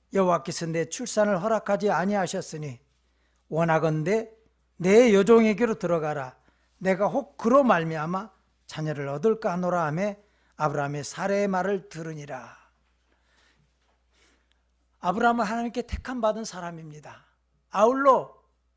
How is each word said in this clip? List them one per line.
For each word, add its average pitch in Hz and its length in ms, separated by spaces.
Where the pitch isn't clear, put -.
"여호와께서 175 540
내 165 180
출산을 208 560
허락하지 202 480
아니하셨으니 175 920
원하건대 160 840
내 214 360
여종에게로 220 640
들어가라. 151 640
내가 190 300
혹 226 300
그로 262 260
말미암아 170 680
자녀를 147 400
얻을까 208 440
하노라." 175 340
하매 190 340
아브라함의 143 460
사레의 196 440
말을 190 420
들으니라. 151 640
아브라함은 233 460
하나님께 233 380
택함 - 380
받은 220 240
사람입니다. 160 800
아울러 240 680